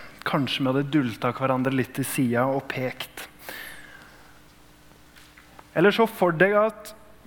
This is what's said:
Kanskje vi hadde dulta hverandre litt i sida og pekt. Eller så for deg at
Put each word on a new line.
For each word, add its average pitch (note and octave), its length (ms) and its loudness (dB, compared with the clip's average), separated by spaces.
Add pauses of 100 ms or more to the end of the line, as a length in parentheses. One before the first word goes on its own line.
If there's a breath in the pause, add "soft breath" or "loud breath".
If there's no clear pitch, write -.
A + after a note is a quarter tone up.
(280 loud breath)
Kanskje C#3 320 0
vi C3 120 0
hadde C#3 200 0
dulta B2+ 440 0
hverandre C3 360 0
litt C3 280 -2
i C3 40 -2
sida A#2+ 480 0
og C#3 160 -4
pekt. - 600 -8 (2500 loud breath)
Eller G3 200 6
så A3+ 160 4
for F3 280 0
deg G3 200 6
at A3 360 0 (340)